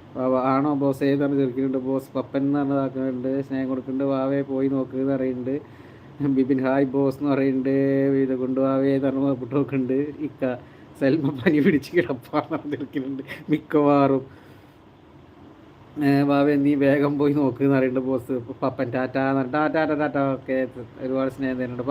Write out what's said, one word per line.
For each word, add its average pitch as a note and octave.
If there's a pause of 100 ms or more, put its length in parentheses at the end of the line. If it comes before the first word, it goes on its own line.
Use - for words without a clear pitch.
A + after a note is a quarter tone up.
(180)
വാ, B2+
വാ, B2+ (120)
ആണോ C#3 (120)
ബോസ്? C#3
ഏതാണ് C#3
ചെറുക്കിനുണ്ട്? C3
ബോസ് C3+
പപ്പൻ C3+
എന്ന് C#3+
പറഞ്ഞതാക്കുന്നുണ്ട്, C3 (160)
സ്നേഹം C3+
കൊടുക്കുന്നുണ്ട്. C3
വാവേ C3+ (140)
പോയി C3+
നോക്ക് C3
എന്ന് C3+
പറയുന്നുണ്ട്. B2+ (840)
ബിബിൻ C3
ഹായ് C3+
ബോസ് C#3
എന്ന് D3
പറയുന്നുണ്ട്. C3+ (480)
ഇത് C3
കൊണ്ട് C3
വാവേ C3+
എന്ന് C3+
പറഞ്ഞ് C3+
മുട്ട് B2
നോക്കുന്നുണ്ട്. C3 (280)
ഇക്ക C3 (460)
സൽമ C#3+ (100)
പനി D3+
പിടിച്ച് D3
കിടപ്പാന്ന് D3+
പറഞ്ഞിരിക്കുന്നുണ്ട് C#3 (280)
മിക്കവാറും. C#3+ (1800)
ഏ, C#3 (200)
വാവേ C#3+
നീ C#3+ (140)
വേഗം C#3+
പോയി C#3+
നോക്ക് C3
എന്ന് C#3
പറയുന്നുണ്ട് C3
ബോസ്. C3 (260)
പപ്പൻ B2+
ടാറ്റ B2+
എന്ന് C3+
പറഞ്ഞിട്ട്, B2+
ടാറ്റ, D3+
ടാറ്റ, D#3
ടാറ്റ, C#3+ (200)
ഓക്കെ, C3 (460)
ഒരുപാട് C3
സ്നേഹം C3
തരുന്നുണ്ട്. B2